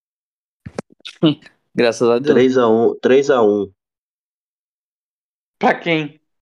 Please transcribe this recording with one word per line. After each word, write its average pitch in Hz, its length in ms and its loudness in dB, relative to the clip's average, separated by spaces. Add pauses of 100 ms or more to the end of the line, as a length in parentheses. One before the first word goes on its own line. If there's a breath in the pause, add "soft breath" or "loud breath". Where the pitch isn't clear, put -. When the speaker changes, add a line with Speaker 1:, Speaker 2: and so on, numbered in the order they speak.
(1040)
Speaker 1:
<laughs> - 460 -6 (240)
Graças 120 340 0
a 120 120 0
Deus. 143 120 0
Speaker 2:
Três 127 240 2
a 123 120 2
um, 113 320 0
três 139 300 2
a 127 120 2
um. 104 300 0 (1900)
Speaker 3:
Pra 240 160 0
quem? 156 460 -6 (220)